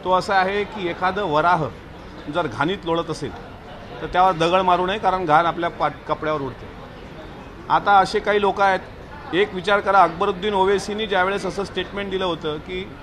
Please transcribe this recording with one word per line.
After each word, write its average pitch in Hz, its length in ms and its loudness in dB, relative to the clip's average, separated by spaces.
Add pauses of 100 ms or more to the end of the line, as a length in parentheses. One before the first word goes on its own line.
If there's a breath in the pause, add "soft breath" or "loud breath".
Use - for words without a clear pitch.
तो 180 80 2
असा 185 220 2
आहे 196 300 2
की 185 240 -6
एखादं 185 360 -2
वराह 160 400 4 (680)
जर 165 120 0
घाणीत 147 380 -2
लोळत 165 260 -2
असेल 147 200 -6 (720)
तर - 40 -8
त्यावर 185 260 4
दगड 170 280 4
मारू 180 260 4
नये, 202 120 -2
कारण 190 260 0
घाण 160 220 6
आपल्या 165 240 -2
पाट-, 156 380 -4
कपड्यावर 156 320 -2
उडते. 131 260 -8 (1040)
आता 165 220 4
असे 196 260 6
काही 208 220 2
लोक 196 200 2
आहेत, 190 200 4 (540)
एक 196 200 2
विचार 196 260 2
करा, 196 220 6
अकबरुद्दीन 190 520 2
ओवेसीनी 202 520 2
ज्यावेळेस 190 400 0
असं 190 180 -4
statement 190 460 -6
दिलं 185 140 -2
होतं 156 340 -4
की 185 320 -8 (120)